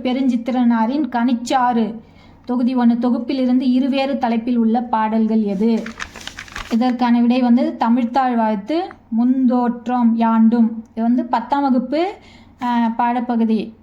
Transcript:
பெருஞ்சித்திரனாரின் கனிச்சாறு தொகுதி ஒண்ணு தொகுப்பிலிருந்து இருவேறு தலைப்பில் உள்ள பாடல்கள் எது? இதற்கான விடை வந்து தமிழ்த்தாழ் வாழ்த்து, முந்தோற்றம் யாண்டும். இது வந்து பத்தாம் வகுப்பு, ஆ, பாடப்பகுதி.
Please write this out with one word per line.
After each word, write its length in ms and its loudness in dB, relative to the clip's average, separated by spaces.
பெருஞ்சித்திரனாரின் 1040 0
கனிச்சாறு 760 0
தொகுதி 320 -2
ஒண்ணு 220 2
தொகுப்பிலிருந்து 640 0
இருவேறு 580 0
தலைப்பில் 380 -2
உள்ள 240 2
பாடல்கள் 640 0
எது? 420 0
இதற்கான 500 2
விடை 200 2
வந்து 400 2
தமிழ்த்தாழ் 560 0
வாழ்த்து, 560 -2
முந்தோற்றம் 960 2
யாண்டும். 760 2
இது 100 -6
வந்து 220 0
பத்தாம் 380 -2
வகுப்பு, 520 0
ஆ, 360 0
பாடப்பகுதி. 720 0